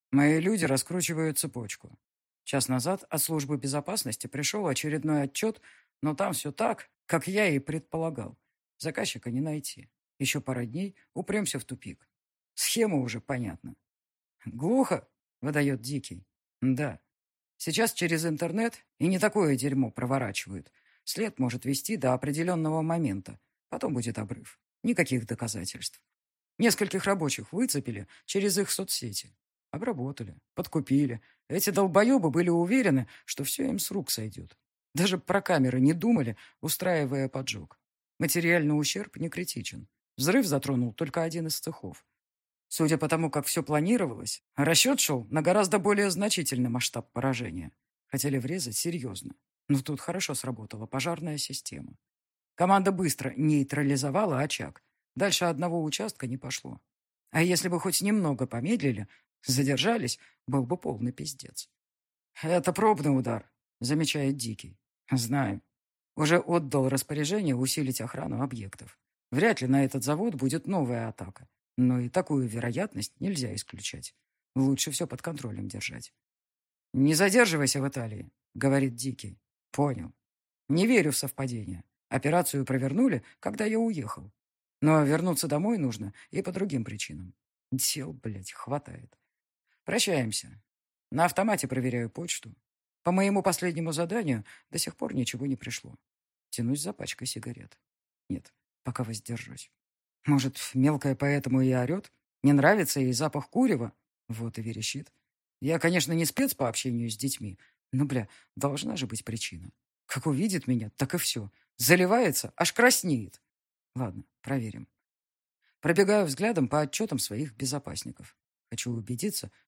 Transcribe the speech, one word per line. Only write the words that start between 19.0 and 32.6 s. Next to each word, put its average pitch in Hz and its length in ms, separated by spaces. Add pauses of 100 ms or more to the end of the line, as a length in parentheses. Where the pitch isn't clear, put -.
не 185 100
такое 185 380
дерьмо 131 340
проворачивают. 120 840 (320)
След - 360
может 123 240
вести 139 320
до 131 180
определённого 160 680
момента. 151 580 (280)
Потом - 260
будет 117 240
обрыв. - 420 (240)
Никаких 131 420
доказательств. - 760 (580)
Нескольких 202 460
рабочих 160 480
выцепили 135 540 (200)
через 196 320
их 196 120
соцсети. - 640 (360)
Обработали, 139 640 (180)
подкупили. 135 680 (280)
Эти 196 220
долбоёбы 196 600
были 175 180
уверены, 170 600 (160)